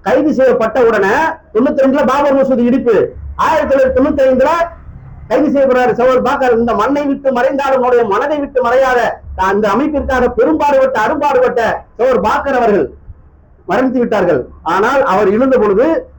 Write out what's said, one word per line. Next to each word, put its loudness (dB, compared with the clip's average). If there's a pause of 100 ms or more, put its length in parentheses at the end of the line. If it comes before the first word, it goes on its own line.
கைது 0
செய்யப்பட்ட 2
உடனே 2 (400)
தொண்ணூத்தி 0
ரெண்டுல 2
பாபர் 0
மசூதி 0
இடிப்பு, 0 (260)
ஆயிரத்தி 0
தொள்ளாயிரத்தி 2
தொண்ணூத்தி 0
ஐந்துல 2 (800)
கைது 0
செய்யப்படுறாரு 2
சகோதரர் 2
பாக்கர். 0
இந்த 0
மண்ணை -2
விட்டு -2
மறைந்தாலும் 0
உன்னுடைய 2
மனதை -2
விட்டு -2
மறையாத 2 (360)
அந்த 0
அமைப்பிற்காக -2
பெரும்பாடுபட்ட, 2
அரும்பாடுபட்ட 0 (120)
சகோதரர் 0
பாக்கர் -2
அவர்கள் 2 (840)
மரணித்து -2
விட்டார்கள். 0 (160)
ஆனால் 0
அவர் 0
இருந்த 2
பொழுது 0 (140)